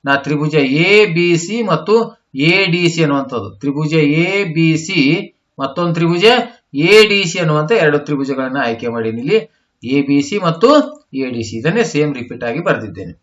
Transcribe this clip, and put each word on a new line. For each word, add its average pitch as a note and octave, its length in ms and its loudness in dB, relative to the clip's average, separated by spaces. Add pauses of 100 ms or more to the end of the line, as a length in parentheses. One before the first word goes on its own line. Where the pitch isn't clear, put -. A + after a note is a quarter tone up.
ನಾ C#3 80 0 (120)
ತ್ರಿಭುಜ D3 300 -2 (300)
ಎ F#3+ 60 2 (240)
ಬಿ E3+ 140 2 (160)
ಸಿ G#3 120 -6 (140)
ಮತ್ತು E3+ 240 0 (560)
ಎ - 20 2 (200)
ಡಿ F3 100 0 (100)
ಸಿ E3 120 -6
ಅನ್ನುವಂಥದ್ದು, B2+ 440 -4 (140)
ತ್ರಿಭುಜ D3 320 -4 (300)
ಎ F3+ 40 -2 (260)
ಬಿ E3 140 2 (160)
ಸಿ F#3 160 -2 (580)
ಮತ್ತೊಂದು E3 400 -4
ತ್ರಿಭುಜ E3+ 260 0 (640)
ಎ G#3 80 8 (140)
ಡಿ G3+ 80 2 (120)
ಸಿ F3+ 120 -8
ಅನ್ನುವಂಥ D3+ 300 0 (100)
ಎರಡು D3 240 2
ತ್ರಿಭುಜಗಳನ್ನ C3+ 600 -4
ಆಯ್ಕೆ A#2 280 -6
ಮಾಡೀನಿ A2+ 280 -4
ಇಲ್ಲಿ, F#3 160 2 (460)
ಎ C3 240 0
ಬಿ C#3+ 180 4
ಸಿ G3+ 180 -6
ಮತ್ತು E3+ 240 2 (540)
ಎ B2+ 120 -6
ಡಿ A#2 140 -6
ಸಿ. A2 120 -12
ಇದನ್ನೇ F3+ 320 0
ಸೇಮ್ D3 260 0
ರಿಪೀಟ್ A#2+ 300 -10
ಆಗಿ A#2 200 -4
ಬರೆದಿದ್ದೇನೆ. G2+ 440 -6 (100)